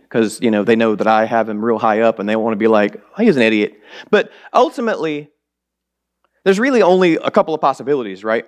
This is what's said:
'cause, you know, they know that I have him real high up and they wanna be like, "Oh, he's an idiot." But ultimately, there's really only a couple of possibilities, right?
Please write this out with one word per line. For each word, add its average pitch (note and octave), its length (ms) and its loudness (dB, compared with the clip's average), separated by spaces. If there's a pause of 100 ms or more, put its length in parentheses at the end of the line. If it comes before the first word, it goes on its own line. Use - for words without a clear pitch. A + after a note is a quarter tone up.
'cause, A2 320 -2
you A#2 100 0
know, G#2 120 0
they A2+ 120 2
know A2+ 200 0
that G#2 120 -4
I A2 180 2
have A2+ 240 -2
him G#2 140 -8
real A2+ 160 -2
high A2 220 0
up A2+ 180 0
and G2 80 -6
they G#2+ 80 -2
wanna A2 200 -2
be G#2+ 120 0
like, G#2 340 0 (160)
"Oh, G#3+ 60 -2
he's G#3 120 4
an B2+ 60 0
idiot." A2 380 0 (300)
But - 220 0 (220)
ultimately, E3+ 800 -2 (1120)
there's F#3+ 160 2
really B3 220 2
only F3+ 340 4
a - 160 -4
couple D#3+ 220 0
of D3+ 80 -6
possibilities, B2 640 -4
right? A2 240 -2